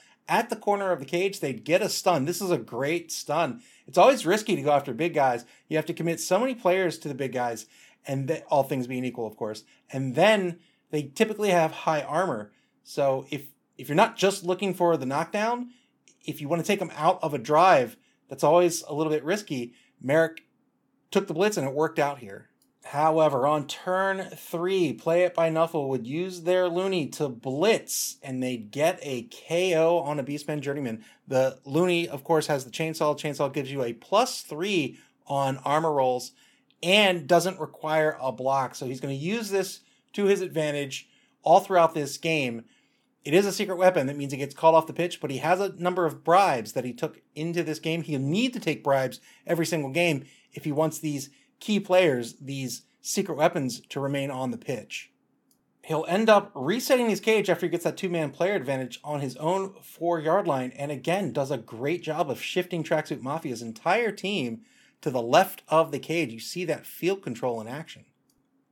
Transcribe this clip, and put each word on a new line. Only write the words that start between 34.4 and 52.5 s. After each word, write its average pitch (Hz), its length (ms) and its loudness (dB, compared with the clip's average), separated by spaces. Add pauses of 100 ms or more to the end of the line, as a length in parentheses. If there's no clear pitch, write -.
three 165 560 -4 (260)
on 139 400 0
armor 156 260 2
rolls 127 420 0 (500)
and 185 420 4
doesn't 170 340 4
require 156 640 0
a 131 100 -2
block. 131 440 -2
So - 100 -10
he's 131 140 -8
gonna 139 160 -6
use 196 340 -4
this 190 300 -2 (340)
to 202 120 0
his 196 160 4
advantage 147 680 -4 (320)
all 180 200 8
throughout 170 340 4
this 139 220 -4
game. 131 480 -2 (580)
It 147 100 -4
is 196 140 6
a 190 40 -2
secret 190 260 -4
weapon. 180 280 4
That 143 120 -4
means 139 140 -6
he 143 60 -6
gets 135 160 -6
called 160 220 6
off 160 100 6
the 156 80 -10
pitch, 175 260 -4
but 139 120 -6
he 131 80 -4
has 175 200 2
a 190 220 -2
number 180 240 0
of 135 180 -4
bribes 165 500 4
that 123 120 -4
he 123 80 -8
took - 300 -8 (100)
into 165 300 -4
this 151 160 -6
game. 165 240 -4
He'll 147 160 -4
need 202 340 0
to 233 60 -8
take - 240 -4
bribes 131 360 0 (280)
every 165 180 0
single 147 240 -2
game 160 360 0 (280)
if - 120 -10
he 151 60 -2
wants 156 280 0
these 147 320 -6 (300)
key 208 180 0
players, 165 640 4
these 135 420 -8 (180)